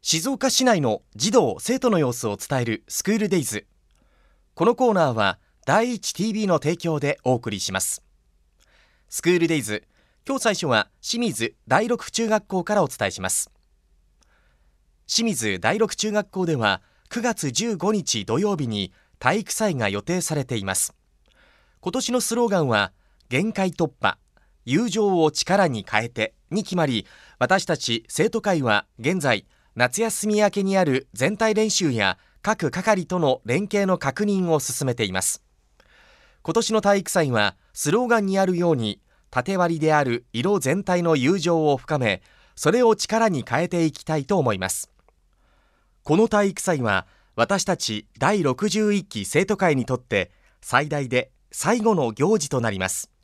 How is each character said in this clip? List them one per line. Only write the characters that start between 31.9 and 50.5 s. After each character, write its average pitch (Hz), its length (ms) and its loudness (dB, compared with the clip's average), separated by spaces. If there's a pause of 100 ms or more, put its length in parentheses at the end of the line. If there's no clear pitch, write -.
や 101 260 0 (240)
各 127 280 -2
係 185 380 0
と 180 100 -2
の 143 280 2
連 160 260 -2
携 202 160 0
の 185 100 2
確 147 280 -2
認 190 240 0
を 156 100 4
進 - 260 -4
め 127 80 0
て 120 120 -2
い 92 80 -6
ま 95 80 0
す。 - 200 -4 (1000)
今 170 140 -6
年 226 180 0
の 220 80 2
体 202 180 2
育 - 120 -8
祭 156 200 2
は、 104 240 2 (180)
ス - 160 -4
ロ 220 160 4
ー - 20 -4
ガ 226 120 4
ン 208 60 -2
に 190 120 0
あ 196 80 4
る 185 120 0
よ 175 140 2
う 156 40 4
に、 110 240 -2 (320)
縦 156 260 -2
割 175 180 2
り 156 40 -6
で 156 140 2
あ 147 100 4
る 120 300 -2
色 175 260 0
全 170 240 0
体 180 180 0
の 165 140 4
友 180 240 2
情 156 320 2
を 139 60 2
深 151 200 -4
め、 107 240 0 (340)
そ - 160 0
れ 247 120 4
を 220 120 6
力 220 340 0
に 143 180 -2
変 151 160 0
え 180 60 -2
て 170 160 0
い 151 80 0
き - 100 -18
た 156 140 -2
い 139 80 -4
と 202 120 0
思 127 160 0
い 92 60 -4
ま 92 100 -4
す。 - 220 -8 (1120)
こ 151 140 2
の 220 100 6
体 208 220 2
育 196 120 -8
祭 160 200 0
は、 101 260 0 (280)
私 180 280 0
た 175 140 -2
ち 107 300 -6 (100)
第 175 260 0
六 139 240 0
十 208 240 2
一 202 140 -2
期 - 180 -8
生 - 220 0
徒 202 100 -2
会 165 220 2
に 117 80 -2
と 127 100 -2
っ 123 40 -4
て 98 320 -2 (300)